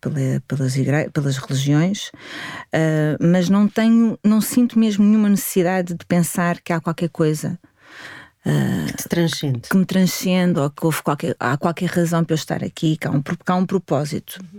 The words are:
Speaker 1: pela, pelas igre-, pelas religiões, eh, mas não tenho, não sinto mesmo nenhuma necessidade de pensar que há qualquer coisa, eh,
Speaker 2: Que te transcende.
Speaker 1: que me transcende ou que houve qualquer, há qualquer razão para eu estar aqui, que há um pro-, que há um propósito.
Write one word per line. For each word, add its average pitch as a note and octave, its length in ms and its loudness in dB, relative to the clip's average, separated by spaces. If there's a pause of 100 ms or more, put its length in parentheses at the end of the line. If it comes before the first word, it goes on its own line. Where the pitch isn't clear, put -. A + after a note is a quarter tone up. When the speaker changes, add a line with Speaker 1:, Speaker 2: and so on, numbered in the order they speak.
Speaker 1:
pela, C3+ 460 -2
pelas C3 280 -2
igre-, C3+ 360 0
pelas C#3 260 -2
religiões, D3 720 0 (640)
eh, D#3 480 2
mas F3 260 4
não G3+ 200 4
tenho, A3+ 560 2
não G#3+ 180 4
sinto A#3+ 380 2
mesmo G#3 260 4
nenhuma G#3+ 240 4
necessidade F#3 640 0
de E3 120 -10
pensar F3 560 0
que - 120 -4
há E3 80 0
qualquer E3 280 -4
coisa, D#3 500 -2 (840)
eh, D3 420 0
Speaker 2:
Que - 160 -8
te - 60 -12
transcende. D#3 500 -2 (100)
Speaker 1:
que G3 80 2
me F#3 80 4
transcende F3+ 760 2
ou C#3+ 100 0
que - 160 -12
houve D#3 180 0
qualquer, D#3 360 -2
há C3+ 180 0
qualquer E3+ 320 -2
razão E3+ 340 0
para D#3+ 100 -2
eu D#3 40 0
estar - 260 -4
aqui, D#3 340 -2
que - 100 -6
há - 40 -2
um D3 100 0
pro-, F3 160 -4
que - 140 -6
há F3+ 40 2
um F#3 100 2
propósito. D#3+ 800 -4 (160)